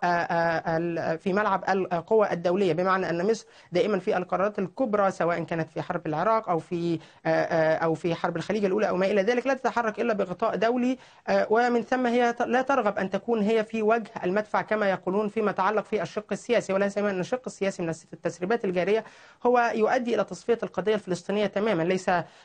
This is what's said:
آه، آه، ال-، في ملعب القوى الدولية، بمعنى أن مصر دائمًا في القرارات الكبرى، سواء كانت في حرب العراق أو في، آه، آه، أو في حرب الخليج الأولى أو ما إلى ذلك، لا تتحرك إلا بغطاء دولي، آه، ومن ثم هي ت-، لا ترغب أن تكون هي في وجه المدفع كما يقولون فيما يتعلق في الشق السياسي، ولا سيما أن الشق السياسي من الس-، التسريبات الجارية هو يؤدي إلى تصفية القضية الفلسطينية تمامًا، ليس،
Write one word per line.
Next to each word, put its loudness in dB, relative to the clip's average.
آه، 2
آه، 0
ال-، -2
في -2
ملعب 0
القوى 2
الدولية، 2
بمعنى 0
أن 0
مصر -2
دائمًا 2
في 0
القرارات -2
الكبرى، 0
سواء 0
كانت -4
في -8
حرب -6
العراق 0
أو 2
في، -2
آه، 2
آه، 2
أو 0
في -2
حرب -4
الخليج -2
الأولى 2
أو 0
ما 2
إلى 2
ذلك، 0
لا 2
تتحرك -2
إلا 0
بغطاء -2
دولي، 0
آه، 2
ومن 4
ثم 0
هي 2
ت-، -4
لا 2
ترغب 0
أن -2
تكون -2
هي 2
في -4
وجه 0
المدفع -2
كما 0
يقولون -2
فيما -2
يتعلق 0
في -4
الشق -8
السياسي، -2
ولا 2
سيما -2
أن -2
الشق -4
السياسي -4
من -2
الس-، -8
التسريبات -4
الجارية 0
هو 4
يؤدي 0
إلى 0
تصفية -4
القضية -2
الفلسطينية -2
تمامًا، 0
ليس، 0